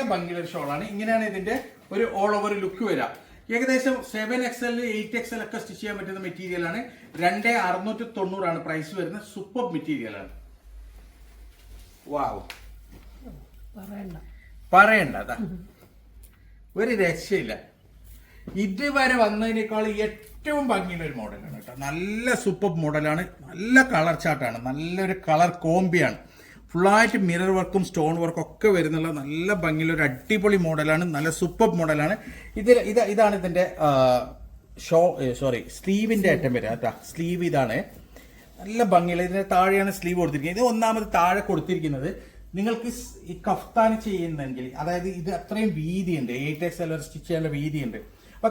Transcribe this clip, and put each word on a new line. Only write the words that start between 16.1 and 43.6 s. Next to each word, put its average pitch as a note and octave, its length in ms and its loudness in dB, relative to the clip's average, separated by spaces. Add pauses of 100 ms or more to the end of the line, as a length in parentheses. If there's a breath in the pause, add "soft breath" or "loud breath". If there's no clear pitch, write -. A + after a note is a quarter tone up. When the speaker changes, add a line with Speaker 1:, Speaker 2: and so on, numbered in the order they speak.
Speaker 1:
ഒരു A#3+ 120 2 (140)
രക്ഷയില്ല. D#3+ 460 -2 (1120 soft breath)
ഇതുവരെ C4 580 2
വന്നതിനേക്കാൾ G#3+ 640 0 (200)
ഏറ്റവും C#4+ 680 -4
ഭംഗിയുള്ള F3+ 380 -2
ഒരു C3+ 120 -8
മോഡലാണ് G#2 360 -12
കേട്ടോ. A2 160 -16 (120)
നല്ല G#3 580 -2
സൂപ്പർ F#3+ 280 0 (120)
മോഡലാണ്, D3+ 400 0 (260)
നല്ല A#3+ 340 6 (100)
കളർ D#3+ 300 2
ചാർട്ടാണ്, C3 360 0 (100)
നല്ലൊരു F3 460 -2 (120)
കളർ E3 240 6 (140)
കോമ്പിയാണ്. E3 520 4 (540 loud breath)
ഫുള്ളായിട്ട് G#3+ 480 6 (100)
മിറർ F3+ 300 2
വർക്കും F#3 300 0
സ്റ്റോൺ D#3+ 340 0
വർക്കും E3 240 -2
ഒക്കെ - 300 0
വരുന്നുള്ള D#3+ 340 0 (100)
നല്ല D#3 280 -4 (160)
ഭംഗിയുള്ള D#3+ 320 2
ഒരു D3+ 120 2
അടിപൊളി G3 580 2
മോഡലാണ്, D#3 380 2 (120)
നല്ല D3+ 120 0 (120)
സൂപ്പർ G3+ 280 2 (120)
മോഡലാണ്. D#3 360 2 (460 loud breath)
ഇതിൽ A#3+ 160 8 (140)
ഇത്, A#3 100 4 (120)
ഇതാണ് G#3 260 6
ഇതിൻ്റെ, F3+ 240 0 (220)
ആ, D3 40 6 (960)
ഷോ, E3 140 6 (220)
ഏ, B2+ 40 0 (140)
സോറി, B2 200 0 (160)
സ്ലീവിൻ്റെ G3+ 560 2
അറ്റം C3+ 240 0
വരിക A2 160 -2
കേട്ടോ. A2+ 180 -2 (200)
സ്ലീവ് E3+ 380 -2
ഇതാണ്, C3 280 0 (840 loud breath)
നല്ല G#3+ 220 -2 (140)
ഭംഗിയുള്ള. F3 320 2
ഇതിൻ്റെ F#3+ 260 -2
താഴെയാണ് G3 460 4
സ്ലീവ് F3+ 220 -2
കൊടുത്തിരിക്കുന്നത്. D#3 380 -2
ഇത് B3 120 6
ഒന്നാമത് A3 360 2 (120)
താഴെ F#3 300 4
കൊടുത്തിരിക്കുന്നത് D#3 600 -2 (480 loud breath)
നിങ്ങൾക്ക് A3+ 400 -2
സ്-, - 180 -14 (140)
ഈ F3+ 40 -10 (120)
കഫ്താൻ A3 440 2 (140)